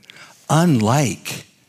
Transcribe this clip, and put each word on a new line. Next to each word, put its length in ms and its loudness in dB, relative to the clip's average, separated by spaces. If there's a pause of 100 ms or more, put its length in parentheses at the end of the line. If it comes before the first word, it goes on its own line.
(500)
Unlike 960 0 (240)